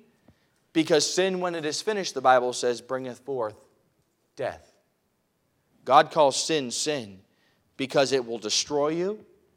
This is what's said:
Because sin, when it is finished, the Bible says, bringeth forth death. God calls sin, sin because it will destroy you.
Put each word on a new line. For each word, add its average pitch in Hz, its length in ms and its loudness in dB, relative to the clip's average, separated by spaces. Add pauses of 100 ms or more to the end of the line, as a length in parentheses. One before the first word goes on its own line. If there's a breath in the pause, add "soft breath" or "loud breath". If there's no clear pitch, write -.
(720)
Because 156 420 2
sin, 185 280 0
when 175 140 -4
it 156 100 -6
is 151 160 -4
finished, 202 320 -4
the 131 80 -6
Bible 123 320 6
says, 120 280 -2
bringeth 131 380 -8
forth 113 360 -6 (800)
death. 90 340 -10 (1120)
God 151 280 6
calls 143 300 2
sin, 143 300 -2
sin 110 480 -6 (560)
because 135 380 0
it 127 120 0
will 117 140 -8
destroy 143 500 -2
you. 185 300 -4 (380)